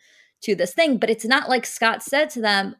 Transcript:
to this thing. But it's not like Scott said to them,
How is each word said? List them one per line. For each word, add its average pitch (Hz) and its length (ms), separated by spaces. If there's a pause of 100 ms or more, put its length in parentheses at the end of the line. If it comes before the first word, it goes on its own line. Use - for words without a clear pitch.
(420)
to 202 140
this 185 180
thing. 311 220
But 214 120
it's 220 160
not 262 240
like 247 160
Scott 220 380
said 294 280
to 247 100
them, 202 400